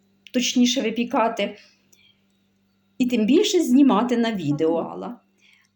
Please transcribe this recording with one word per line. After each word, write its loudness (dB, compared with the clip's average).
точніше 0
випікати, -4
і 0
тим 0
більше 2
знімати 4
на 0
відео. -4